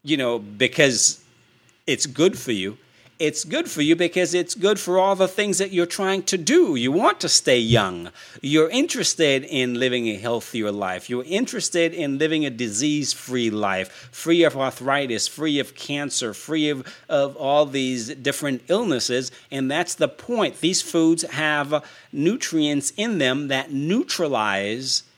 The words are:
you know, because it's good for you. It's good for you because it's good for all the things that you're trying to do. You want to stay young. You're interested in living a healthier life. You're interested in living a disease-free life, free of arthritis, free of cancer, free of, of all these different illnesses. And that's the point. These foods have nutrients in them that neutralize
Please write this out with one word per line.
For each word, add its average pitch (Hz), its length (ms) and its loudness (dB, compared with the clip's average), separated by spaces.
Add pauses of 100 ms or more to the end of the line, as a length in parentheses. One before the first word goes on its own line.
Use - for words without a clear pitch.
you 143 140 0
know, 120 200 -2
because 113 840 2 (600)
it's 147 200 0
good 147 320 2
for 123 140 -4
you. 98 240 -2 (420)
It's 151 260 0
good 285 240 -2
for 151 140 -4
you 160 140 6
because 175 360 0
it's 175 220 0
good 202 240 2
for 180 180 0
all 190 200 4
the 185 100 4
things 196 320 -2
that 196 140 -2
you're 175 140 2
trying 190 400 -2
to 190 120 0
do. 233 380 4
You 120 160 2
want 277 260 2
to 170 100 -4
stay 127 300 4
young. 98 520 2 (320)
You're 156 280 4
interested 175 720 2
in 127 380 -2
living 123 260 2
a 107 80 -2
healthier 110 560 -4
life. 92 400 -6
You're 123 140 -4
interested 170 680 -2
in 143 260 -4
living 156 280 0
a 135 40 -2
disease-free 123 1000 -2
life, 98 400 -2 (220)
free 165 320 2
of 135 120 2
arthritis, 131 680 -2
free 147 320 -2
of - 160 -4
cancer, 139 580 -6
free 151 360 -2
of, 135 180 -4 (220)
of 139 260 0
all 147 320 2
these 127 480 -4
different 135 540 -4
illnesses. 135 640 0 (180)
And 135 180 -4
that's 156 280 -2
the 151 100 2
point. 214 540 -4
These 175 220 0
foods 165 400 2
have 151 640 -2 (280)
nutrients 151 840 0
in 208 220 -2
them 135 300 0
that 135 240 -4
neutralize 131 1300 0 (160)